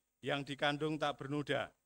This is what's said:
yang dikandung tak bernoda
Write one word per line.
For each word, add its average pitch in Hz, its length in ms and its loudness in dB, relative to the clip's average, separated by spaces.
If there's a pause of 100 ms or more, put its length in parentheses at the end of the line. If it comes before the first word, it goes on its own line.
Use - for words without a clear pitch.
(200)
yang 143 240 0
dikandung 147 560 0
tak 147 160 2
bernoda 139 560 -2 (140)